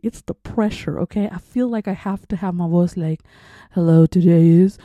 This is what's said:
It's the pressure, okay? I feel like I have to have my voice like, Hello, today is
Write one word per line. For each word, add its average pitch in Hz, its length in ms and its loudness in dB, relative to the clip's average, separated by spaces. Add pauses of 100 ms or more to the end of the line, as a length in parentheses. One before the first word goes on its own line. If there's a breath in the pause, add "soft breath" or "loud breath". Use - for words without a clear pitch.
It's - 200 -10
the - 120 -12
pressure, - 640 -6
okay? 202 300 -6
I 180 80 -14
feel 247 300 -6
like 220 200 -6
I 208 40 -6
have 196 360 -10
to 214 80 -8
have 185 180 -6
my 175 140 -4
voice 175 280 0
like, 160 260 -6 (500 soft breath)
Hello, 165 340 4
today 170 420 4
is 180 360 4